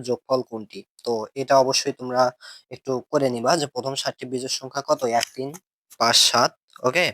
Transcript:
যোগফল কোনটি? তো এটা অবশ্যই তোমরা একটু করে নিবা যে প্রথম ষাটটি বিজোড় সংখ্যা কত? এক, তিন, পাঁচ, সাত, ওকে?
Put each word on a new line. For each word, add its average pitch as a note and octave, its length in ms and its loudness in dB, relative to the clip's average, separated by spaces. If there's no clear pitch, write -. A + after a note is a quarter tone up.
যোগফল B2 380 -2
কোনটি? G#2+ 380 -12
তো A#2+ 100 -2
এটা C#3 220 0
অবশ্যই C3 360 2
তোমরা B2+ 300 0
একটু C3 200 -10
করে C#3 200 2
নিবা A#2+ 280 0
যে D3 100 -2
প্রথম C3 280 -6
ষাটটি C#3 300 -8
বিজোড় B2+ 340 -6
সংখ্যা C3+ 220 -10
কত? D3 200 0
এক, - 140 -2
তিন, C3 160 -8
পাঁচ, A#2 200 4
সাত, B2 220 4
ওকে? D3+ 300 2